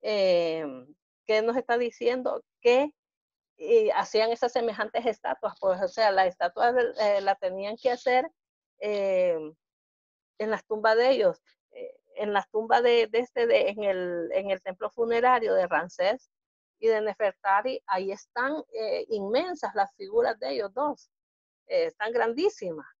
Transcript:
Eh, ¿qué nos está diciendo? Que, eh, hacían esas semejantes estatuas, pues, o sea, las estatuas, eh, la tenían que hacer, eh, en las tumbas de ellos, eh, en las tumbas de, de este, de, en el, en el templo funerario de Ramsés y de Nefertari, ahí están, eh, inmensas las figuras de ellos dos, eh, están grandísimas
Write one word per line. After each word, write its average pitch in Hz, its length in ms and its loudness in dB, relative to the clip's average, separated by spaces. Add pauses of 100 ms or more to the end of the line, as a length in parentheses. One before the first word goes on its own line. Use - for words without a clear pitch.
Eh, 175 640 0 (600)
¿qué 214 140 2
nos 233 160 0
está 240 200 0
diciendo? 247 680 -2 (180)
Que, 269 320 4 (640)
eh, 214 360 4
hacían 220 380 2
esas 240 220 -2
semejantes 226 520 -2
estatuas, - 540 -4
pues, 185 220 0
o 196 80 -2
sea, 220 220 2
las 190 160 4
estatuas, 180 460 0 (280)
eh, 202 180 2
la 196 160 0
tenían 196 400 -6
que 247 160 0
hacer, 254 400 2 (480)
eh, 190 580 0 (1000)
en 214 120 -4
las 214 160 -4
tumbas 220 300 0
de 240 140 4
ellos, 208 320 2 (300)
eh, - 220 -16 (220)
en 208 160 -6
las 196 180 -2
tumbas 226 340 2
de, 240 240 4
de 220 120 -2
este, 240 280 -2
de, 220 200 4
en 208 160 -6
el, 180 480 -4
en 196 200 -2
el 190 100 -4
templo 190 280 -8
funerario 233 680 2
de 185 120 2
Ramsés 180 640 -2 (480)
y 220 80 0
de 220 140 2
Nefertari, 208 840 -2
ahí 196 280 -4
están, 269 500 -6 (100)
eh, 220 360 -4
inmensas 226 680 -4
las 196 200 -2
figuras 220 440 -2
de 262 140 -6
ellos 208 200 -6
dos, 277 380 -6 (560)
eh, 170 200 0
están 208 260 -6
grandísimas 226 760 -2 (120)